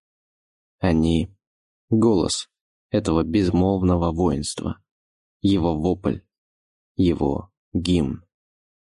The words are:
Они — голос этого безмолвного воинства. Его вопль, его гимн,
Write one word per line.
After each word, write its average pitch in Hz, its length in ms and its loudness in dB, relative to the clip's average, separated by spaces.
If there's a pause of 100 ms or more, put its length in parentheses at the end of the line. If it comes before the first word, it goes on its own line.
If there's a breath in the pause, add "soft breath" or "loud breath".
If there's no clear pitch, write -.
(800)
Они — 82 560 0 (560)
голос 110 580 0 (420)
этого 85 320 0
безмолвного 90 880 0
воинства. 80 720 -4 (580)
Его 85 380 0
вопль, 85 420 -2 (760)
его 78 540 0 (220)
гимн, 85 520 -2 (640)